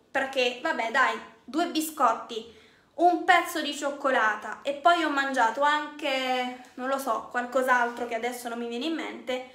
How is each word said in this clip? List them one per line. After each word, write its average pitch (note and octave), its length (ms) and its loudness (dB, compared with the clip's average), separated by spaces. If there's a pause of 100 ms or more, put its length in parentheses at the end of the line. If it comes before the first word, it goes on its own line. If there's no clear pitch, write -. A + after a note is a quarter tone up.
(120)
perché, C4 500 0
vabbè, B3 300 -2
dai, A#3 260 2 (260)
due D#4 240 -2
biscotti A#3 880 -2 (420)
un F4 300 4
pezzo E4+ 360 4
di C#4+ 140 -4
cioccolata A#3+ 840 0
e C#4 120 -2
poi E4+ 300 4
ho D4+ 60 0
mangiato C4+ 520 0
anche, C4 1120 0
non B3+ 120 -8
lo C4+ 100 0
so, A#3+ 320 -4
qualcos'altro B3 800 0
che A#3 80 -6
adesso A#3+ 340 -6
non A#3 80 -8
mi A#3+ 100 -6
viene A#3+ 180 -6
in E4 80 -4
mente, B3 600 -8